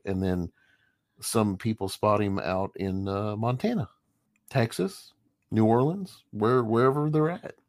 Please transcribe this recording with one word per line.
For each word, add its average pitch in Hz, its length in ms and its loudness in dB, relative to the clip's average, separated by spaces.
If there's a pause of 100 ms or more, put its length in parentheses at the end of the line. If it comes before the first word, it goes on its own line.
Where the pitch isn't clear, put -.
and 95 180 -2
then 90 280 -2 (680)
some 104 380 0
people 107 320 -4
spot 104 320 2
him 98 180 -2
out 92 380 -4
in, 95 300 -2
uh, 101 280 -4
Montana, 127 540 -2 (600)
Texas, - 640 -2 (380)
New 110 140 4
Orleans, 143 680 2
where, 117 320 2
wherever 131 460 2
they're 151 220 2
at. - 240 -12 (140)